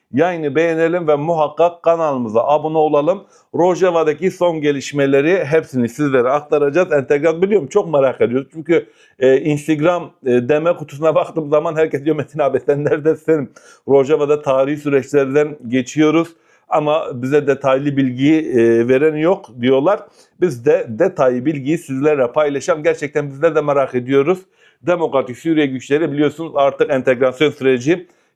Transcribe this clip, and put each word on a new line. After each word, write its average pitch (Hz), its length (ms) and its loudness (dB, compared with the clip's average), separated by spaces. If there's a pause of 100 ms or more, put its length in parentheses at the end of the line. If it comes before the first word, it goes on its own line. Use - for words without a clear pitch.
(120)
Yayını 160 420 -2
beğenelim 165 540 0
ve 151 60 4
muhakkak 160 680 0
kanalımıza 139 640 0
abone 151 340 0
olalım. 156 460 0 (300)
Rojava'daki 165 760 0
son 175 300 -2
gelişmeleri 143 840 0
hepsini 135 440 0
sizlere 131 400 0
aktaracağız. 147 640 0
Entegrasyon 151 500 0
biliyorum 196 260 0
çok 185 240 -2
merak 135 280 0
ediyoruz. 135 320 0
Çünkü, 156 340 -2 (320)
e, 135 220 4
Instagram, 156 680 -2 (160)
e, 123 220 2
D 147 120 2
M 170 160 0
kutusuna 151 380 -4
baktığım 160 360 -4
zaman 156 260 0
herkes 156 280 -2
diyor, 156 120 0
"Metin 147 220 -6
abi 131 280 0
sen 143 180 0
neredesin?" 156 680 -2 (360)
Rojava'da 147 540 2
tarihi 135 340 0
süreçlerden 143 800 0 (120)
geçiyoruz 151 600 0 (400)
ama 151 540 -2
bize 143 240 0
detaylı 139 500 0
bilgi, 135 380 2
e, 117 540 2
veren 147 280 2
yok 165 300 0 (140)
diyorlar. 135 400 2 (400)
Biz 131 260 -2
de 160 220 2
detaylı 127 560 0
bilgiyi 147 340 -2
sizlerle 135 540 0
paylaşalım. 151 500 -2
Gerçekten 151 480 -2
bizler 147 240 0
de 156 60 2
merak 139 340 0
ediyoruz. 139 440 0 (440)
Demokratik 131 560 -2
Suriye 156 280 0
güçleri 139 460 -2
biliyorsunuz 147 420 -4
artık 139 360 0
entegrasyon 131 600 0
süreci 131 560 0 (300)